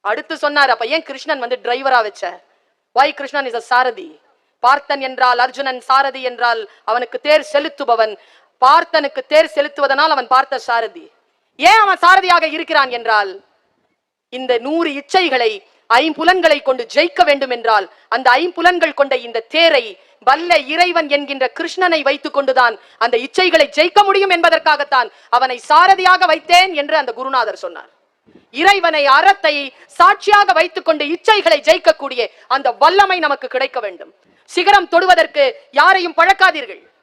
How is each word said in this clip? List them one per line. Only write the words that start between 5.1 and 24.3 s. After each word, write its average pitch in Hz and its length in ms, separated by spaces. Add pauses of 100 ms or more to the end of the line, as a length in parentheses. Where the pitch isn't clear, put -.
அர்ஜுனன், 254 420
சாரதி 269 420
என்றால் 240 480 (140)
அவனுக்கு 240 360
தேர் 294 320
செலுத்துபவன். 240 680 (480)
பார்த்தனுக்கு 302 600
தேர் 311 280
செலுத்துவதனால் 285 540
அவன் 269 180
பார்த்த 262 320
சாரதி. 220 520 (460)
ஏன் 370 220
அவன் 403 180
சாரதியாக 359 500
இருக்கிறான் 311 440
என்றால், 214 540 (840)
இந்த 247 300
நூறு 311 320
இச்சைகளை 269 720 (300)
ஐம்புலன்களை 320 680
கொண்டு 254 320
ஜெயிக்க 349 300
வேண்டும் 277 260
என்றால், 226 420 (160)
அந்த 254 220
ஐம்புலன்கள் 339 640
கொண்ட 277 220
இந்த 233 240
தேரை 269 600 (200)
வல்ல 320 380
இறைவன் 320 500
என்கின்ற 277 520
கிருஷ்ணனை 339 420
வைத்துக் 285 300
கொண்டுதான் 262 460 (200)
அந்த 240 180
இச்சைகளை 320 600
ஜெயிக்க 349 280
முடியும் 392 260